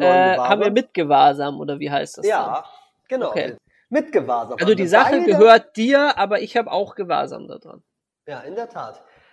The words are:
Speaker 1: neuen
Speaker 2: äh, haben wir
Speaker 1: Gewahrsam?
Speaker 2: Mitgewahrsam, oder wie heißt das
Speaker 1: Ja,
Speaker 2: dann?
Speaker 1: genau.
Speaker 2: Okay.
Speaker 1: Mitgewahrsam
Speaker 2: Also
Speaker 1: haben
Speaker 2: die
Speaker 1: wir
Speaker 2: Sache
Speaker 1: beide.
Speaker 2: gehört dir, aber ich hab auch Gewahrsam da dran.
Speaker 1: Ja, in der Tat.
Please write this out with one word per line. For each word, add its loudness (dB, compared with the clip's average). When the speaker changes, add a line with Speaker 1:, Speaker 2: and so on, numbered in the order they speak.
Speaker 1:
neuen 4
Speaker 2:
äh, -2
haben 0
wir 0
Speaker 1:
Gewahrsam? -6
Speaker 2:
Mitgewahrsam, 0
oder -10
wie -8
heißt -6
das -6
Speaker 1:
Ja, -2
Speaker 2:
dann? -8
Speaker 1:
genau. -6
Speaker 2:
Okay. -8
Speaker 1:
Mitgewahrsam -4
Speaker 2:
Also -2
Speaker 1:
haben 4
Speaker 2:
die -2
Speaker 1:
wir -4
Speaker 2:
Sache 4
Speaker 1:
beide. 0
Speaker 2:
gehört 6
dir, 2
aber -2
ich -6
hab -2
auch -4
Gewahrsam -6
da -16
dran. -20
Speaker 1:
Ja, -14
in -14
der -10
Tat. -16